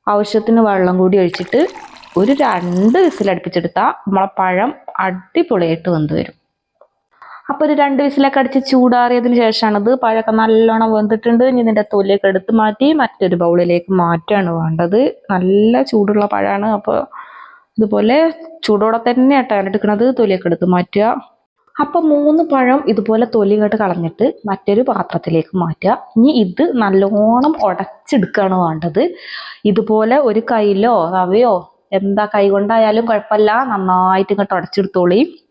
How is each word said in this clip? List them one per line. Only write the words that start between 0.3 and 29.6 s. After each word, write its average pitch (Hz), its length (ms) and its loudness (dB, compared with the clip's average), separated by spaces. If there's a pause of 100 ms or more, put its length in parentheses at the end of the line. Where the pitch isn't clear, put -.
വെള്ളം 185 360 0
കൂടി 185 200 2
ഒഴിച്ചിട്ട് 180 380 -2 (600)
ഒരു 220 220 2
രണ്ട് 190 640 0
വിസിൽ 208 260 -2
അടുപ്പിച്ചെടുത്താ 175 540 -4 (180)
നമ്മളെ 196 240 0 (120)
പഴം 190 300 0 (360)
അടിപൊളിയായിട്ട് 185 880 -2
വെന്ത് 151 240 -2
വരും. - 180 -6 (1160)
അപ്പൊ 277 160 -4
ഒരു 302 140 0
രണ്ട് 277 240 0
വിസിലൊക്കെ 277 360 0
അടിച്ച് 262 200 0 (100)
ചൂടാറിയതിന് 247 720 2
ശേഷമാണിത്. 214 480 0 (140)
പഴമൊക്കെ 220 380 0
നല്ലോണം 220 540 2
വെന്തിട്ടുണ്ട്. 226 540 0
ഇനി 247 140 0
ഇതിന്റെ 214 200 0 (100)
തൊലിയൊക്കെ 196 380 2
എടുത്ത് 190 280 -4
മാറ്റി 214 320 0 (100)
മറ്റൊരു 185 400 -2
ബൗളിലേക്ക് 175 480 0 (120)
മാറ്റുകയാണ് 170 580 -2
വേണ്ടത്. 170 380 0 (340)
നല്ല 208 580 2
ചൂടുള്ള 208 360 0 (100)
പഴമാണ്. 202 320 -2 (100)
അപ്പൊ - 160 -4 (840)
ഇതുപോലെ 214 400 0 (480)
ചൂടോടെ 220 340 0 (120)
തന്നെ 254 280 2
ആയിട്ടാണ് 202 340 -2
എടുക്കണത്. 214 360 0 (100)
തൊലിയൊക്കെ 196 320 0
എടുത്ത് 175 240 -2
മാറ്റുക. 208 460 -2 (640)
അപ്പൊ 294 160 -2 (100)
മൂന്ന് 302 420 2
പഴം 262 300 2 (100)
ഇതുപോലെ 220 420 0
തൊലി 208 220 2
ഇങ്ങോട്ട് 208 260 0
കളഞ്ഞിട്ട് 175 440 -2 (240)
മറ്റൊരു 202 400 -2
പാത്രത്തിലേക്ക് - 720 -4
മാറ്റുക. 170 360 -2 (200)
ഇനി 247 120 4 (140)
ഇത് 185 200 -2 (200)
നല്ലോണം 214 680 2 (140)
ഉടച്ചെടുക്കുകയാണ് 190 960 -2
വേണ്ടത്. 160 400 -2 (680)